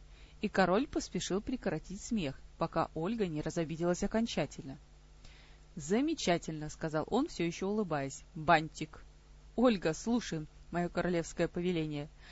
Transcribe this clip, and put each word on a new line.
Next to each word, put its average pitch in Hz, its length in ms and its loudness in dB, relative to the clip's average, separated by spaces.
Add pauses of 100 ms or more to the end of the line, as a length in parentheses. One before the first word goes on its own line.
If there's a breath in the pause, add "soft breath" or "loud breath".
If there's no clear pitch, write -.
(400 soft breath)
и 214 80 -2
король 196 400 4
поспешил 190 520 -2
прекратить 196 600 -4
смех, 170 400 -2 (180)
пока 165 380 0
Ольга 196 320 0
не 151 140 -2
разобиделась 165 600 0
окончательно. 196 720 -2 (1000 soft breath)
«Замечательно», — 170 960 0
сказал 156 380 -2
он, 277 200 2
всё - 160 -2
ещё 170 240 -2
улыбаясь. 160 560 -2 (100)
«Бантик». 156 680 2 (500)
«Ольга, 208 400 4
слушай 190 540 -2 (240)
моё 175 160 0
королевское 170 580 0
повеление. 156 600 -2 (240 loud breath)